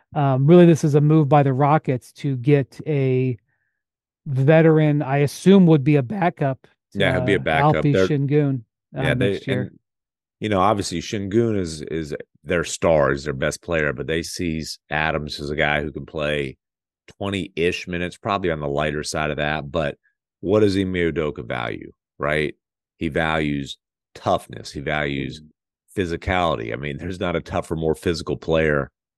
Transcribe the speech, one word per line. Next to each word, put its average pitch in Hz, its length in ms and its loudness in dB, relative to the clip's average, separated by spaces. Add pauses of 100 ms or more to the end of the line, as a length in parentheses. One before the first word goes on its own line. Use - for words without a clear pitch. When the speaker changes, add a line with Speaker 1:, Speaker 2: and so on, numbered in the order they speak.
(140)
Speaker 1:
Um, 139 320 2
really, 175 200 8
this 170 180 6
is 147 120 2
a 151 40 4
move 151 280 4
by 147 160 6
the 143 80 2
Rockets 143 600 0
to 139 220 -4
get 135 500 2
a 131 520 0 (880)
veteran, 151 760 4
I 135 160 -2
assume 180 480 6
would 156 180 6
be 147 120 4
a 139 60 2
backup 135 640 -4 (260)
to, 101 60 -8
Speaker 2:
Yeah, 92 160 2
he'll 87 100 0
be 98 100 2
a 90 40 4
Speaker 1:
uh, 71 40 -8
Speaker 2:
backup. 80 340 2
Speaker 1:
Alfie 143 160 2
Speaker 2:
They're 95 160 4
Speaker 1:
Shingun, 139 540 0 (340)
uh, 139 60 -6
Speaker 2:
Yeah, 151 120 0
they, 101 180 0
Speaker 1:
next - 140 -8
year. 127 160 -2
Speaker 2:
and, - 160 -12 (640)
you 107 80 -2
know, 101 120 2
obviously 98 400 0
Shingun 107 580 -2
is, 80 240 -6
is 76 320 -8 (300)
their 82 200 0
star, 76 480 2
is 71 120 -6
their 73 100 -4
best 73 280 -4
player, 78 300 -2
but 65 140 -10
they 80 160 -4
see 80 400 -6 (280)
Adams 78 500 -4
as 73 100 -8
a 76 60 -6
guy 73 260 0
who 73 100 -8
can 71 140 -12
play 73 500 -6 (600)
twenty-ish 92 720 -4
minutes, 87 300 -6
probably 98 320 -2
on 78 100 -4
the 73 80 -6
lighter 73 340 -2
side 76 280 -4
of 73 80 -6
that. 73 320 -4
But 73 260 -4 (440)
what 104 200 2
does 98 160 2
Ime 95 160 -2
Udoka 80 540 -2
value, 58 440 -8 (280)
right? 76 360 -2 (440)
He 85 100 -4
values 76 720 -4 (360)
toughness. - 580 -6
He 78 80 -10
values 71 600 -6
Speaker 1:
Mm-hmm. - 640 -12
Speaker 2:
physicality. 82 680 -4
I 58 40 -6
mean, 71 220 -8
there's 90 200 -10
not 90 160 -2
a 82 60 -2
tougher, 87 340 -6
more 80 220 -2
physical 78 400 -4
player 76 540 0 (280)